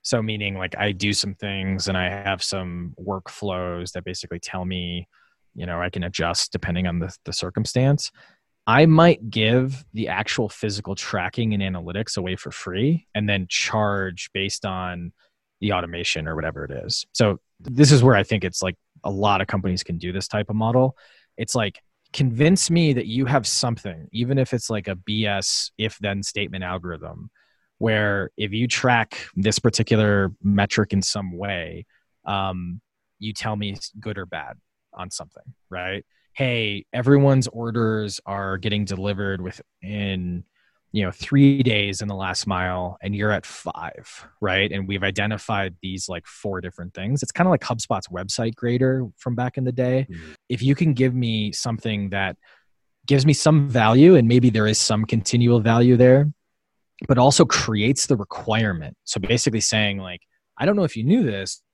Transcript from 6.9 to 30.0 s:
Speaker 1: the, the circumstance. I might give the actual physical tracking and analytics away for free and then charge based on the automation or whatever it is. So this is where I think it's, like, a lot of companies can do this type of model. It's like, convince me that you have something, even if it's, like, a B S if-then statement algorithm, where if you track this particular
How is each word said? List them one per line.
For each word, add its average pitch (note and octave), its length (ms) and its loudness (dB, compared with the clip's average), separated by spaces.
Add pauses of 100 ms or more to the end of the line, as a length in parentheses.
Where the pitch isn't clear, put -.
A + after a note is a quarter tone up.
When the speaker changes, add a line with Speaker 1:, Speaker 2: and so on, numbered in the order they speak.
Speaker 1:
the, E2 160 -6 (100)
the - 80 -8
circumstance. B2 800 0 (560)
I C3+ 180 8
might D#3+ 440 6
give B2+ 540 0 (100)
the G#2+ 140 -4
actual G#2 400 -2
physical G2+ 480 -6
tracking G#2+ 580 -4
and G2 80 0
analytics F#2 560 -6
away F#2 180 -4
for C#2+ 160 -14
free B2 640 -2
and G#2 140 -2
then G2 220 -2
charge G2+ 840 -2
based G2 320 -6
on F2+ 460 -8 (480)
the G2+ 140 -2
automation E2+ 540 -4
or D#2+ 80 -6
whatever D#2 280 -6
it D2 80 -12
is. - 400 -8
So G#2 280 0 (200)
this C3 320 4
is C3 100 8
where B2 140 8
I G2 80 4
think G2+ 200 0
it's, F2+ 180 -6
like, - 140 -2 (280)
a G2+ 80 -6
lot G2+ 300 0
of G2 60 -2
companies F#2 360 -2
can E2+ 140 -8
do F2 140 -8
this G2 160 -6
type G#2+ 220 -4
of G#2+ 60 -4
model. A#2+ 400 2 (420)
It's - 180 -6
like, G#2+ 260 -4 (320)
convince C#3+ 560 2
me E3 240 4
that A#2 140 -2
you B2 180 0
have B2+ 200 2
something, G2+ 680 -4
even B2 260 -2
if C3 160 0
it's, - 160 -4
like, G#2+ 180 -4
a F#2+ 80 -6
B G#2+ 300 -4
S - 520 -4
if-then G2+ 460 -4
statement F#2+ 400 -6
algorithm, E2+ 680 -10 (480)
where G#2 600 0
if G#2 160 -4
you A#2 140 0
track A#2+ 500 2 (180)
this G2+ 240 2
particular G#2 720 4 (100)